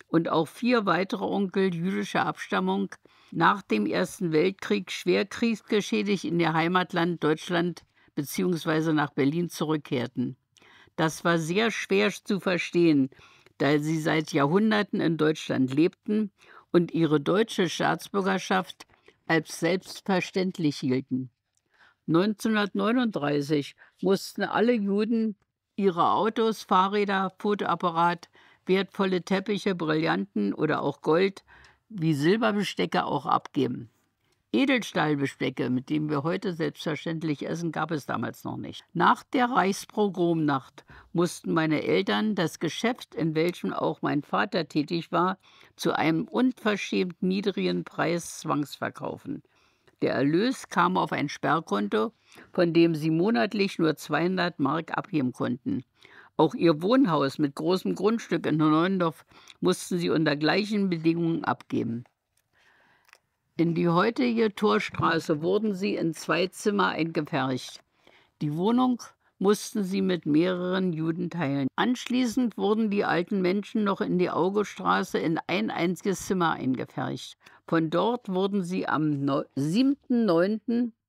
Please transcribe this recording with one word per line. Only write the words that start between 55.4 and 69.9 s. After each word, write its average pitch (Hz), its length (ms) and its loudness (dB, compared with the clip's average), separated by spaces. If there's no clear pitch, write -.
Auch 156 180 4
ihr 165 260 4
Wohnhaus 175 580 4
mit 143 160 0
großem 180 380 0
Grundstück 185 520 0
in 135 100 2
Neuendorf 160 680 2
mussten 180 400 0
sie 175 120 0
unter 151 260 2
gleichen 196 520 0
Bedingungen 165 540 0
abgeben. 117 640 -4
In 165 160 2
die 170 140 2
heutige 226 640 2
Torstraße 165 880 0
wurden 208 320 0
sie 190 220 -2
in 165 180 -2
zwei 175 340 -2
Zimmer 196 420 0
eingepfercht. 151 920 -4
Die 151 160 -2
Wohnung 240 440 2
mussten 208 460 0
sie 190 160 -2